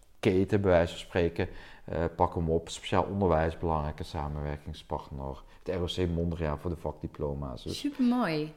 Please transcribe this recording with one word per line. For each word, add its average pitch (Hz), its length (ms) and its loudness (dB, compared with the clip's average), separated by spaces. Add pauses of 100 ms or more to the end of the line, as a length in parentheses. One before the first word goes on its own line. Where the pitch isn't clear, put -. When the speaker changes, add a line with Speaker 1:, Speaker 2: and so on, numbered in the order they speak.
(200)
Speaker 1:
keten, 98 420 4
bij 98 100 4
wijze 87 200 6
van - 80 -12
spreken, 90 480 0 (380)
eh, - 180 -2 (120)
pakken 90 240 2
we 85 60 0
hem 80 100 4
op. 82 140 -2
Speciaal - 340 0
onderwijs, 82 540 2
belangrijke 78 460 -2
samenwerkingspartner. 73 1400 -6 (200)
Het 90 120 -4
R 90 60 -2
O 90 40 0
C 90 240 0
Mondriaan 82 500 0
voor 90 100 -4
de 82 80 -2
vakdiploma's. 71 840 -6
Dus - 160 -6
Speaker 2:
Supermooi. 240 760 0